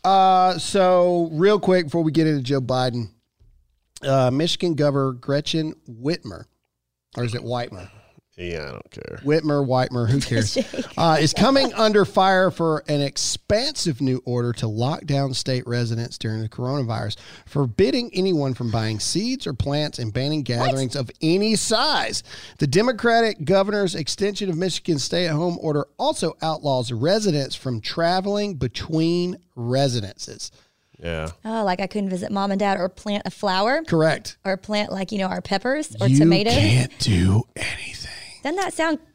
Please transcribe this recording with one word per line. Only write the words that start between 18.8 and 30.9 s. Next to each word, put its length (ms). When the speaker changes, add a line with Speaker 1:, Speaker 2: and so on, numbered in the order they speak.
Speaker 1:
seeds 480
or 80
plants 460
and 140
banning 260
Speaker 3:
What? 60
Speaker 1:
gatherings 500
of 160
any 360
size. 680
The 80
Democratic 760
governor's 500
extension 560
of 60
Michigan's 480
stay-at-home 560
order 280
also 440
outlaws 520
residents 600
from 260
traveling 720
between 800
residences. 920